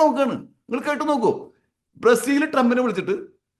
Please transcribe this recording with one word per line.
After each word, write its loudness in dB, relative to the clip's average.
നോക്കുകയാണ്. 2
നിങ്ങൾ -6
കേട്ടു -2
നോക്കൂ, 2
ബ്രസീൽ 2
ട്രംപിനെ 2
വിളിച്ചിട്ട് -2